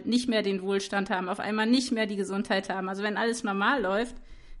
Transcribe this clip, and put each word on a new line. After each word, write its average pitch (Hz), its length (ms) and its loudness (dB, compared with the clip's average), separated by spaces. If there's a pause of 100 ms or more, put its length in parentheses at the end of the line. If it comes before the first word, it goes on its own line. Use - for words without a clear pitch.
nicht 247 240 2
mehr 220 120 4
den 196 200 0
Wohlstand 196 480 0
haben, 185 180 0
auf 190 140 -2
einmal 214 260 0
nicht 254 240 4
mehr 220 140 2
die 202 100 -4
Gesundheit 196 540 0
haben. 190 180 -2
Also 190 160 -4
wenn 208 140 0
alles 233 260 0
normal 214 380 2
läuft, 202 340 0 (460)